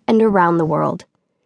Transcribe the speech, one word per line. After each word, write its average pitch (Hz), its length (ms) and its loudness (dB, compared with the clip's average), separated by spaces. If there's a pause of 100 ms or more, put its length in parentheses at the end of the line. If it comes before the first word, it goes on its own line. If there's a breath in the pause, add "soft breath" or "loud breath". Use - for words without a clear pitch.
and 226 140 2
around 180 380 2
the 160 80 0
world. 156 400 -4 (400)